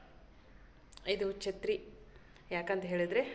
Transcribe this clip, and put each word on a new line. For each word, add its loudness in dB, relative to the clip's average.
ಇದು 2
ಛತ್ರಿ, 0
ಯಾಕಂತ 0
ಹೇಳಿದ್ರೆ 4